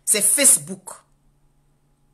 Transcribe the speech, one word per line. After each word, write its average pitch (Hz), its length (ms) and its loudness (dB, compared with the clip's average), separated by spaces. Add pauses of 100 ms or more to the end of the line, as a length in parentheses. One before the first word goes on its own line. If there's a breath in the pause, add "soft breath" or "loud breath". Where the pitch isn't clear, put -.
C'est 208 160 0
Facebook. 190 680 0 (1200)